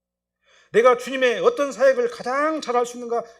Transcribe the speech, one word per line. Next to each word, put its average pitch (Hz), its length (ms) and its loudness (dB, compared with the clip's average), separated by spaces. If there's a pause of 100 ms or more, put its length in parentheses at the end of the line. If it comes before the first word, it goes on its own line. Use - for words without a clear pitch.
(720)
내가 240 260 6
주님의 247 440 -2
어떤 262 320 0
사역을 247 380 2
가장 285 500 -4
잘할 240 240 -2
수 240 100 -10
있는가? 233 300 -6 (140)